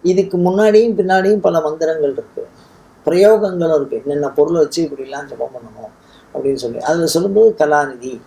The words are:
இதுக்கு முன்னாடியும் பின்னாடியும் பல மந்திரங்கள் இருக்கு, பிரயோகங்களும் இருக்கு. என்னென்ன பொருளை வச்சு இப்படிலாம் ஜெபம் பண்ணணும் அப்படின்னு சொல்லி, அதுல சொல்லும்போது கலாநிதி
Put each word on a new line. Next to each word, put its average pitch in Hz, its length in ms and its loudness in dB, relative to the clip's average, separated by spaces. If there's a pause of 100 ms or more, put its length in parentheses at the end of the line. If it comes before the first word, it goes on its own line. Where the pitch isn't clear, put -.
இதுக்கு 185 360 -2
முன்னாடியும் 208 560 4
பின்னாடியும் 190 460 2
பல 175 200 2
மந்திரங்கள் 156 520 -2
இருக்கு, - 340 -10 (600)
பிரயோகங்களும் 180 680 2
இருக்கு. 139 220 -2
என்னென்ன 143 340 -4
பொருளை 160 300 2
வச்சு 156 240 0
இப்படிலாம் 139 440 -12
ஜெபம் 123 280 -10
பண்ணணும் 113 340 -18 (440)
அப்படின்னு 139 200 -2
சொல்லி, 120 240 -8
அதுல 165 280 0
சொல்லும்போது 196 520 2
கலாநிதி 135 680 0